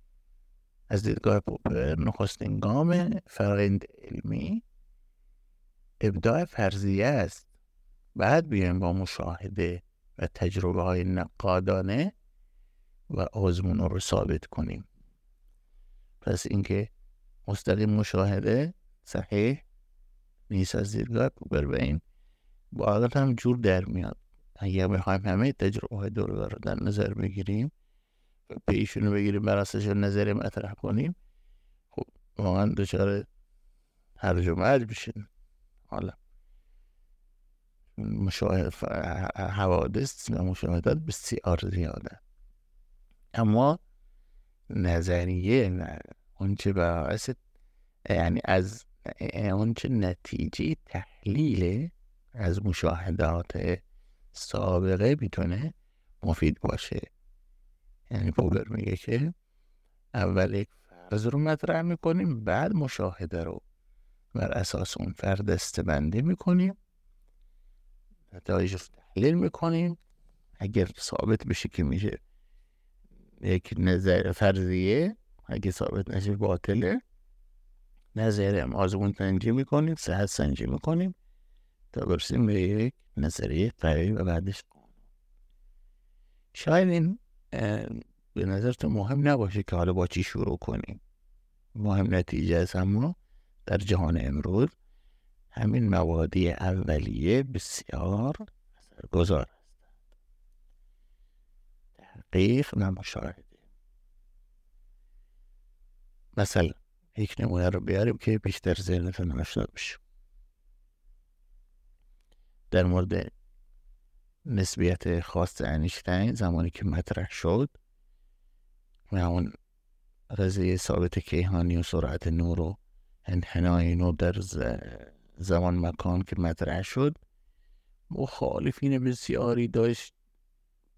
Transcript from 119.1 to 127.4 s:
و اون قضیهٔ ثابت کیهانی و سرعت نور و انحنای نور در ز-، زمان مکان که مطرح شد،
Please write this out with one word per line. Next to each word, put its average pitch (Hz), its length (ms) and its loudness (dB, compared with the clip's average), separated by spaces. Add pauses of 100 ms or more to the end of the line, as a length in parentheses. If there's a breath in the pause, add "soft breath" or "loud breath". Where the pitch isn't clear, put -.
و 101 60 0
اون 87 360 0 (760)
قضیهٔ 92 480 2
ثابت - 420 0
کیهانی 87 580 0
و 82 60 0
سرعت 82 440 -2
نور 85 320 0
و 85 180 -4 (480)
انحنای 87 680 2
نور 87 200 2
در 87 240 0
ز-، 65 360 -4 (600)
زمان 87 500 2
مکان 90 340 -2
که 90 180 -6
مطرح 85 420 -2
شد، 139 360 -2 (920)